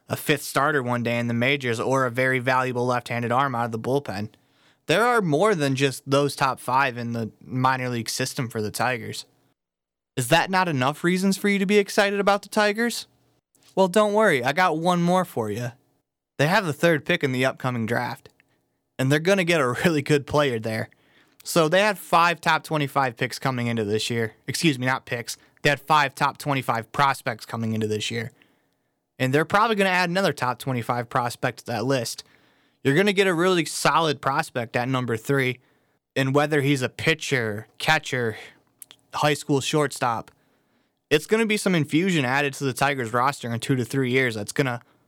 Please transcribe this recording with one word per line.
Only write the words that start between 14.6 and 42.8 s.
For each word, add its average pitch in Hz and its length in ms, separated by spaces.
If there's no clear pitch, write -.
one 175 240
more 180 240
for 110 240
you. 120 220
They 139 80
have 196 180
the 151 80
third 170 320
pick 175 180
in 135 100
the 127 120
upcoming 123 400
draft, 120 460
and 131 140
they're 151 60
gonna 185 260
get 165 160
a 123 80
<laughs> 120 160
really 160 160
good 143 260
player 143 320
there. 110 300
So 160 260
they 180 120
had 208 180
five 170 420
top 160 240
twenty-five 139 520
picks 127 220
coming 123 280
into 113 180
this 107 260
year. 117 240
Excuse 135 320
me, 127 80
not 131 200
picks. 120 320
They 147 80
had 139 100
five 147 340
top 143 220
twenty-five 127 560
prospects 135 540
coming 113 260
into 110 140
this 107 240
year. 113 220
And 131 140
they're 156 140
probably 214 300
gonna 196 120
add 180 220
another 180 240
top 123 240
twenty-five 120 500
prospect 120 520
to - 60
that 117 200
list. 127 380
You're 139 120
gonna 196 200
get 196 120
a 190 60
really 175 320
solid 151 560
prospect 135 560
at 123 120
number 123 280
three. 127 440
And 135 200
whether 147 260
he's 135 220
a 120 80
pitcher, 120 800
catcher, 127 580
high 147 200
school 139 280
shortstop, 131 680
it's 151 180
gonna 220 200
be 208 100
some 196 180
infusion 160 520
added 139 280
to 143 100
the 127 100
Tigers 131 400